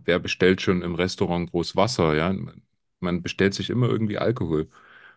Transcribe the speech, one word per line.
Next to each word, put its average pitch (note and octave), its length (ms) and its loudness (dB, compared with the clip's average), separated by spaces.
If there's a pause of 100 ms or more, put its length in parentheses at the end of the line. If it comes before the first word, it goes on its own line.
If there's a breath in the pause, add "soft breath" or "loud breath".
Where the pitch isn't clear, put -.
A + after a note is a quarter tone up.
wer E2+ 140 2
bestellt - 420 2
schon F2+ 200 0
im F2 140 -6
Restaurant F2 560 -2
groß E2+ 240 -2
Wasser, F2+ 400 2
ja? E2+ 180 2 (680)
Man F2 240 -2
bestellt F#3+ 300 2
sich - 160 -6
immer A#2 200 0
irgendwie A2 280 -2
Alkohol. E2 520 -2 (480 loud breath)